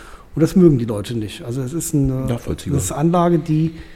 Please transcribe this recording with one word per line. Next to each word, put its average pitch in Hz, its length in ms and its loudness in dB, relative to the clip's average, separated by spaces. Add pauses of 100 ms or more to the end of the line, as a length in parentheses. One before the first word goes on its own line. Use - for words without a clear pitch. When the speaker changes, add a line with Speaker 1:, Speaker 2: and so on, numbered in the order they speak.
(340)
Speaker 1:
Und 143 80 0
das 160 140 2
mögen 170 220 8
die 117 80 -2
Leute 110 300 -4
nicht. 107 280 -6
Also 123 180 -6
es 127 120 -6
ist 160 220 -6
eine, 131 300 0
Speaker 2:
Nachvollziehbar. - 520 -4
Speaker 1:
das 92 80 -2
ist - 60 -6
eine 139 100 -6
Anlage, 170 380 2
die 160 340 0 (220)